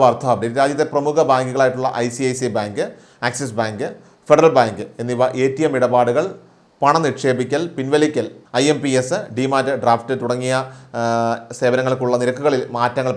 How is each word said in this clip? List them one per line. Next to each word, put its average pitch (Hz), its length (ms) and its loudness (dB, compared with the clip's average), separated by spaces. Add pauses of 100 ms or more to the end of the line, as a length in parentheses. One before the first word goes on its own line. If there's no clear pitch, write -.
വാർത്താ 127 320 4
അപ്ഡേറ്റ്, 113 260 -4
രാജ്യത്തെ 143 320 0
പ്രമുഖ 147 380 0
ബാങ്കുകളായിട്ടുള്ള 127 600 0 (140)
ഐ - 20 0 (100)
സി 135 140 -4
ഐ 123 100 -2
സി 131 80 -2
ഐ 107 100 -4
ബാങ്ക്, 104 260 -4 (440)
ആക്സിസ് 123 320 -6
ബാങ്ക്, 110 260 -4 (420)
ഫെഡറൽ 156 300 6
ബാങ്ക് 104 260 2 (180)
എന്നിവ 123 220 -2 (200)
എ 135 120 2
ടി 156 120 0
എം 135 120 -2
ഇടപാടുകൾ, 123 460 2 (560)
പണം 151 240 4
നിക്ഷേപിക്കൽ, 131 560 -2 (140)
പിൻവലിക്കൽ, 143 500 0 (360)
ഐ - 100 2
എം 143 100 -4
പി 143 80 -2 (100)
എസ്, 127 180 -2 (180)
ഡിമാറ്റ്, 135 360 0 (100)
ഡ്രാഫ്റ്റ് 117 400 0
തുടങ്ങിയ, 127 320 0 (440)
ആ, 117 40 -2 (580)
സേവനങ്ങൾക്കുള്ള 127 640 2
നിരക്കുകളിൽ 127 400 0 (140)
മാറ്റങ്ങൾ 123 400 0